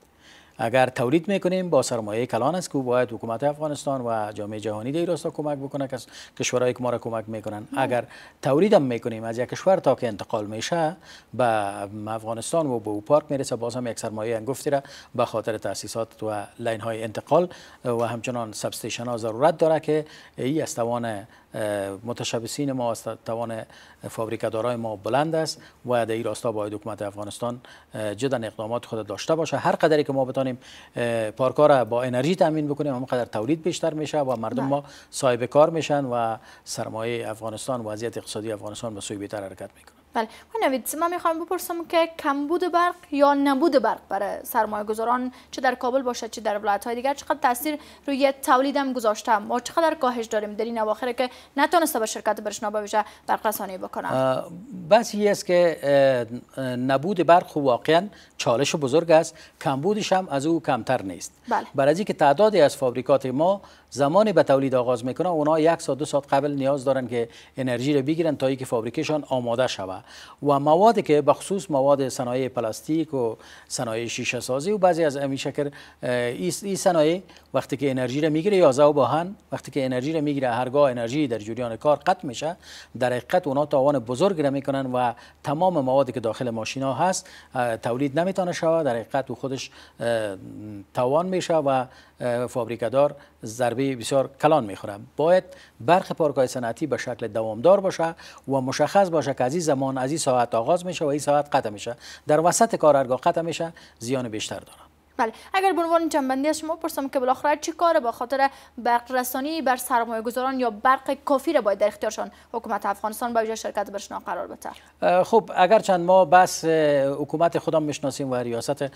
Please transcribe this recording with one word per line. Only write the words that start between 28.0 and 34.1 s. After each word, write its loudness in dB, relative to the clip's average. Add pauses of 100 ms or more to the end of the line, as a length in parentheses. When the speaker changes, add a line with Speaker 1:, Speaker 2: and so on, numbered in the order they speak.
Speaker 1:
جداً -2
اقدامات -6
خود -8
داشته -2
باشه. -2
هر 0
قدری 4
که -4
ما 0
بتانیم، -4 (380)
اه، -2
پارک‌ها 4
را 6
با 0
انرژی 0
تامین 2
بکنیم، -4
هم -6
قدر -2
تولید -2
بیشتر -2
می‌شه -4